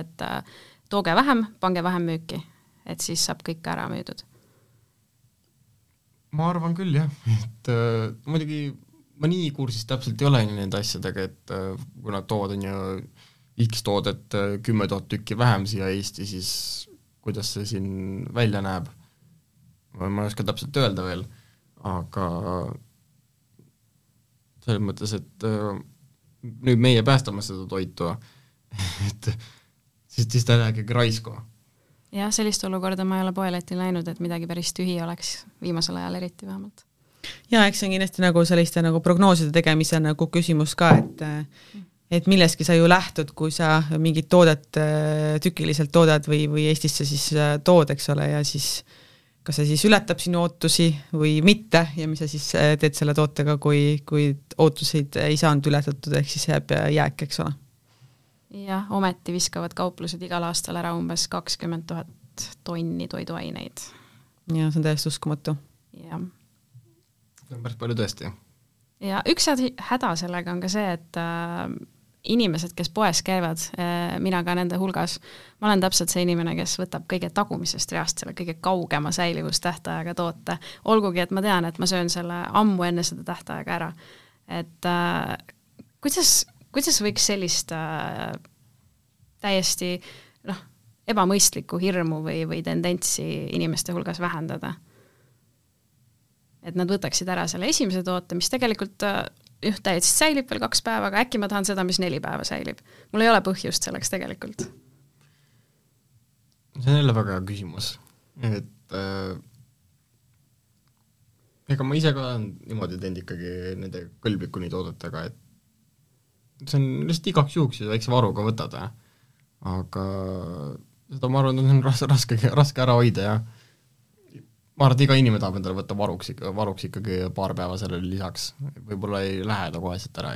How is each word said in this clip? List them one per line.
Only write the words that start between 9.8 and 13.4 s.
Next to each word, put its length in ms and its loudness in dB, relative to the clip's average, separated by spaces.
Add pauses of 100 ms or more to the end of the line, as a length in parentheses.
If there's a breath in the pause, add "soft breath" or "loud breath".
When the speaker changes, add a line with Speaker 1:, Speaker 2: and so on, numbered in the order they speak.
Speaker 2:
täpselt 340 -4
ei 60 4
ole 180 6
nende 320 -2
asjadega, 460 -4
et, 280 -10
äh, 260 -6 (160)
kui 200 -10
nad 140 -6
toovad, 300 -2
on 100 -4
ju, 140 -6 (760 soft breath)